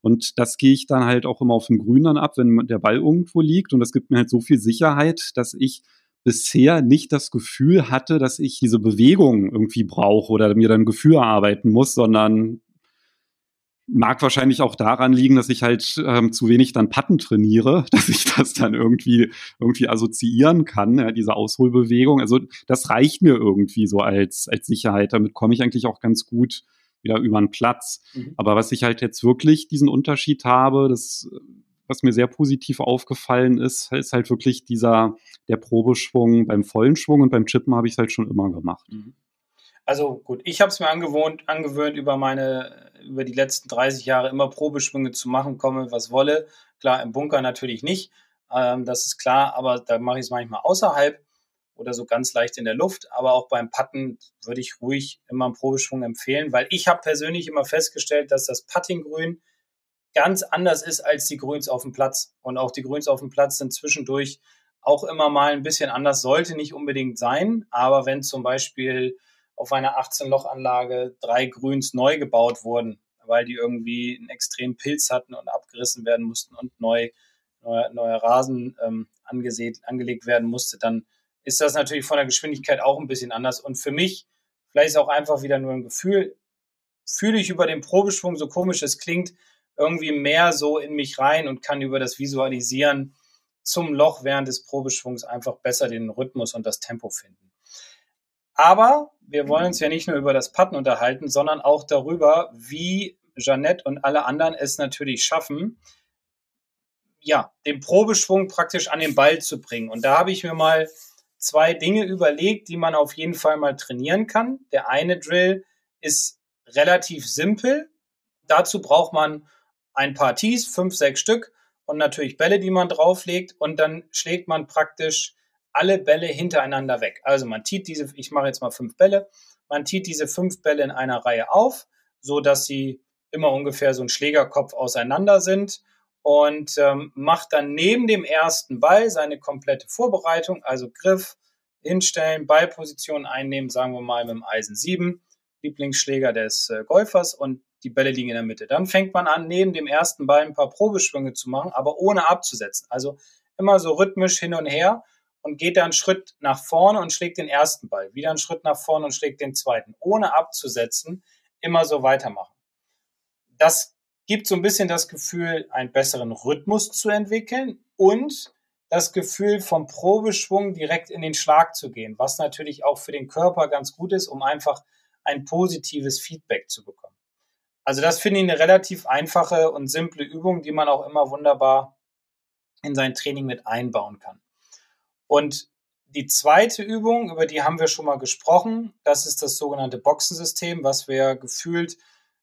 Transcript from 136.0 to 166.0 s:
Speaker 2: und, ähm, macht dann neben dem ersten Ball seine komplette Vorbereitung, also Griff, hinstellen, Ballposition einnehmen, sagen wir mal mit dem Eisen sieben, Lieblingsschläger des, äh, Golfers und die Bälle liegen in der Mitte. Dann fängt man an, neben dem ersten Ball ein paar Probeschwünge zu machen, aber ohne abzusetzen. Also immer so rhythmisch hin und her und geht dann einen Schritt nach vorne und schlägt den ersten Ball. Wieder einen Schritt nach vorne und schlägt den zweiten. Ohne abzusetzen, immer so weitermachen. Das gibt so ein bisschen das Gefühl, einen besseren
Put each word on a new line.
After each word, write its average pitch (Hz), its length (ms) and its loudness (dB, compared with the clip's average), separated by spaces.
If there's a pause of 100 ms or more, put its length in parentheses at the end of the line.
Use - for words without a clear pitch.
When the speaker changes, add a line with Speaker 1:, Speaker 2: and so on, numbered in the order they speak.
Speaker 2:
und, 147 560 2
ähm, 143 380 0
macht 147 400 -2
dann 143 180 0
neben 208 340 0
dem 208 160 0
ersten 156 580 -2
Ball 196 280 6
seine 151 300 -4
komplette 139 500 -6
Vorbereitung, 175 720 -2
also 127 280 -6
Griff, - 480 -2 (420)
hinstellen, 160 640 -2
Ballposition 151 800 0
einnehmen, 135 460 -6
sagen 127 240 -4
wir 123 80 -10
mal 120 240 -4
mit 117 80 -8
dem 113 100 -12
Eisen 107 320 -8
sieben, 175 460 -4 (400)
Lieblingsschläger 139 720 -4
des, 110 340 -4
äh, 110 160 -8
Golfers 180 480 2
und 131 300 -8 (200)
die 127 60 -12
Bälle 135 220 0
liegen 127 180 -6
in 117 60 -6
der 117 80 -6
Mitte. 110 240 -10
Dann 165 200 -2
fängt 190 280 -2
man 180 120 0
an, 160 220 -2
neben 180 240 0
dem 156 140 -8
ersten 147 400 -2
Ball 143 160 6
ein 156 100 -6
paar 139 160 0
Probeschwünge 147 640 -2
zu - 160 -12
machen, 139 240 -6
aber 139 240 -2
ohne 180 320 2
abzusetzen. - 600 -4
Also 135 260 -6 (400)
immer 190 240 4
so 165 140 -2
rhythmisch 190 440 0
hin 170 140 -6
und 160 140 -4
her 170 360 0 (420)
und 147 120 -8
geht 170 200 -2
dann 175 100 4
einen 170 60 -4
Schritt - 460 -2
nach - 260 -4
vorne 190 360 4
und 170 120 -6
schlägt 175 240 -6
den 151 120 -8
ersten 147 400 0
Ball. 101 260 -10
Wieder 147 140 -6
einen 156 100 -4
Schritt 160 240 -8
nach 151 160 -2
vorne 151 280 -2
und 139 60 -6
schlägt 139 280 -8
den 139 160 -8
zweiten. 113 420 -6
Ohne 196 380 0
abzusetzen, 151 880 -6 (360)
immer 165 240 0
so 147 200 -2
weitermachen. 131 500 -2 (1040)
Das - 380 2 (320)
gibt 208 180 -2
so 196 80 0
ein 175 80 -2
bisschen 202 240 0
das 170 220 -4
Gefühl, 170 640 -8
einen 127 200 -6
besseren 135 400 -2